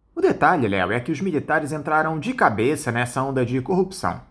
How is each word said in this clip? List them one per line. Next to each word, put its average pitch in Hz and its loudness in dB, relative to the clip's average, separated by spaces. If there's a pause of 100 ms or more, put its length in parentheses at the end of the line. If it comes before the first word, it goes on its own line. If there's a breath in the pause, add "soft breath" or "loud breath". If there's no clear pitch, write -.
(140)
O 339 -10
detalhe, 160 4
Léo, 98 0
é 117 0
que 156 -4
os 135 -6
militares 151 -2
entraram 156 0
de 247 -4
cabeça 131 2
nessa 123 -2
onda 131 0
de 127 -2
corrupção. 185 -2 (120)